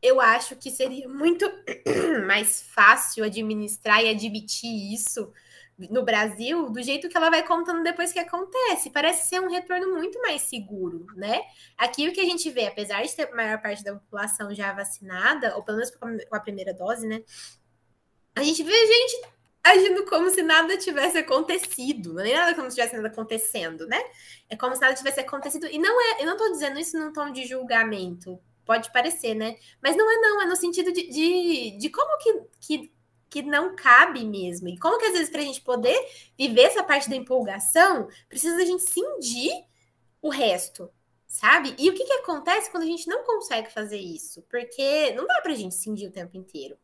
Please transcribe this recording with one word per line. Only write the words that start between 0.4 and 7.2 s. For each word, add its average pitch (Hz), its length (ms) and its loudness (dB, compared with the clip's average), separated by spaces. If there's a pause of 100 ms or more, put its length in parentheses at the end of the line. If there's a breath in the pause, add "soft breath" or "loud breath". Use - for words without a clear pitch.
que - 140 -10
seria 262 380 -4
muito 330 360 2 (400)
<clears throat> 320 420 0
mais 202 360 2
fácil 220 640 4
administrar 214 760 0
e 226 60 2
admitir 214 840 -6
isso - 400 2 (460 soft breath)
no 196 240 -4
Brasil, 226 680 -2
do 240 120 -8
jeito 285 260 -4
que 349 80 -4
ela 330 140 4